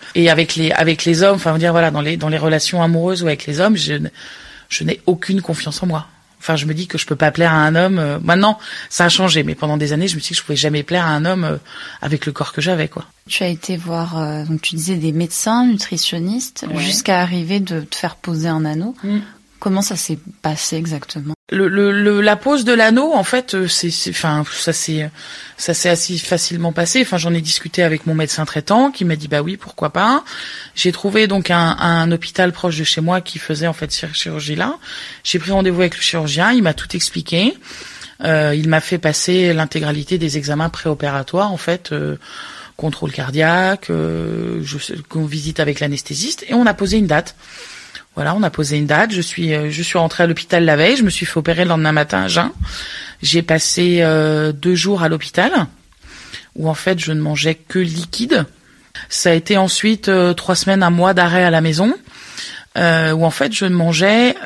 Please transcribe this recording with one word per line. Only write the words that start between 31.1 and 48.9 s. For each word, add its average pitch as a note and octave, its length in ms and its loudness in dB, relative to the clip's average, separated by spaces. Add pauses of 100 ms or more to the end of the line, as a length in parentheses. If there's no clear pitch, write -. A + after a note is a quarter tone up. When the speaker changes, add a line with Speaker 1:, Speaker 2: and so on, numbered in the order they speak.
Speaker 1:
donc G3 240 0
un, E3+ 300 2
un E3+ 320 2
hôpital F3 400 0
proche E3+ 260 -4
de D#3 60 -2
chez D#3 180 0
moi F3+ 200 0
qui E3+ 180 -12
faisait, D#3 260 -4
en E3 80 -2
fait, D3+ 180 -8
cette D#3 220 -6
chirurgie-là. D#3 640 -4 (480)
J'ai - 160 -2
pris E3 120 -6
rendez-vous F#3+ 300 2
avec E3+ 140 2
le - 60 -10
chirurgien, D#3+ 500 0
il B3 100 4
m'a D#3+ 140 2
tout - 200 -8
expliqué. F3 600 -2 (680)
Euh, D3+ 320 2
il D#3 140 0
m'a D#3+ 120 4
fait F3 180 -2
passer F3+ 540 2
l'intégralité D#3 640 -2
des D#3 180 -2
examens D3 320 -2
préopératoires, D3 840 -2
en F3 60 -4
fait, F3 340 -4
euh, D3 260 -4 (600)
contrôle D3 360 -4
cardiaque, E3 760 0
euh, D#3+ 720 -2
je C#3+ 140 -8
sais, - 180 -10 (140)
qu'on D#3+ 160 -2
visite D3+ 340 -6
avec D3 200 0
l'anesthésiste, D3 680 -4
et - 40 -2
on A#3+ 140 4
a G#3 80 2
posé G3+ 220 0
une G#3 100 4
date. D3+ 280 0 (800)
Voilà, D3+ 180 -2
on G#3 100 0
a F3 60 2
posé D3 280 -2
une D3 80 0
date. D#3+ 260 4